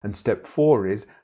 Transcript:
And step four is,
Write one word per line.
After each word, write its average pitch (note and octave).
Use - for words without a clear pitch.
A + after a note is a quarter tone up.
And G2+
step -
four D3
is, G2+